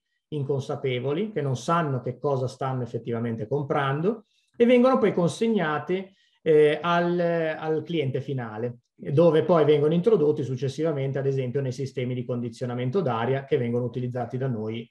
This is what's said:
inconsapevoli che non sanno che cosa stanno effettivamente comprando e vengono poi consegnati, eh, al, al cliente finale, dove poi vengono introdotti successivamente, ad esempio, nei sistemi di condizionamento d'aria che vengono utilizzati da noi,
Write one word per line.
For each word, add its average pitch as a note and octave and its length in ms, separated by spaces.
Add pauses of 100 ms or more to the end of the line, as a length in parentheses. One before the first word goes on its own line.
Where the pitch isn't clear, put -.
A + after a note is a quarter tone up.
(300)
inconsapevoli C#3 1000
che D#3 100
non C3+ 160
sanno D3+ 460
che - 160
cosa C3 300
stanno C3 340
effettivamente A#2 640
comprando D3 800 (320)
e A#3+ 100
vengono B3 320
poi G#3+ 160
consegnati, F3+ 1040 (240)
eh, D3+ 400
al, F3 380
al D#3+ 640
cliente C#3 380
finale, A#2+ 580 (160)
dove D#3 480
poi D#3+ 220
vengono D3 280
introdotti D#3 520
successivamente, C3+ 720
ad C3+ 80
esempio, C3+ 340
nei C3 120
sistemi B2+ 420
di B2 100
condizionamento B2 760
d'aria B2+ 440
che D3+ 140
vengono A#2+ 260
utilizzati B2 540
da C3+ 80
noi, A2+ 440